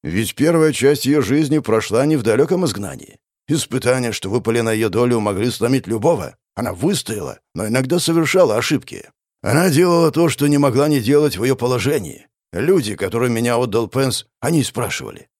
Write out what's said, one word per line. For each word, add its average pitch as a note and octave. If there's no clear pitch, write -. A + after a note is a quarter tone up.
Ведь F2+
первая D#3
часть C#3+
ее C#3+
жизни C#3+
прошла A2
не D#3
в A#2+
далеком D3+
изгнании. G2
Испытания, B2+
что G2
выпали A#2
на A2+
ее A2
долю, A#2+
могли G#2
сломить A#2+
любого. A2
Она G2+
выстояла, G#2
но F#2+
иногда C3
совершала E3
ошибки. -
Она E3
делала E3+
то, D#3+
что C#3+
не D3
могла C#3+
не D3
делать C#3+
в G2+
ее C3
положении. B2
Люди, C#3
которым A#2+
меня A#2
отдал A2+
Пенс, C3+
они D3
спрашивали. -